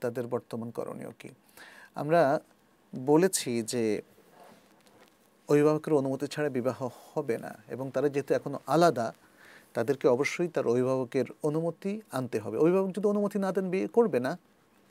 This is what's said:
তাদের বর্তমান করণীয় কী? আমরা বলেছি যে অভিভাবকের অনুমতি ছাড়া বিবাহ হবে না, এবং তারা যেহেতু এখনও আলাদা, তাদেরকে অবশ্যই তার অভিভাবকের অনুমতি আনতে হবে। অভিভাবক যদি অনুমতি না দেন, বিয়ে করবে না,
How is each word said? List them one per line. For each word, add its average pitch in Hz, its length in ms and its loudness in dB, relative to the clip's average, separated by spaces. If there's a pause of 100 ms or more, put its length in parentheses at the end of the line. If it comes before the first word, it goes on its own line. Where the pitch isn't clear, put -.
তাদের 120 260 -4
বর্তমান 117 440 -6
করণীয় - 480 -10
কী? - 100 -16 (680)
আমরা 151 460 2 (720)
বলেছি 151 500 2
যে 110 400 -2 (1500)
অভিভাবকের 151 440 4
অনুমতি 135 340 0
ছাড়া 151 220 -4
বিবাহ 127 400 -4 (260)
হবে 135 240 -2
না, - 140 -12 (160)
এবং 131 220 -8
তারা 135 180 2
যেহেতু 139 260 -2
এখনও 135 320 -4
আলাদা, 147 460 4 (600)
তাদেরকে 131 340 2
অবশ্যই 139 400 2
তার 143 180 -2
অভিভাবকের 127 580 0 (180)
অনুমতি 165 580 -2 (120)
আনতে 127 260 -4
হবে। 104 200 -6
অভিভাবক 185 380 4
যদি 202 120 -2
অনুমতি 208 300 0
না 190 140 -2
দেন, 190 180 -2
বিয়ে 190 180 -2
করবে 202 320 4
না, 139 180 -2 (520)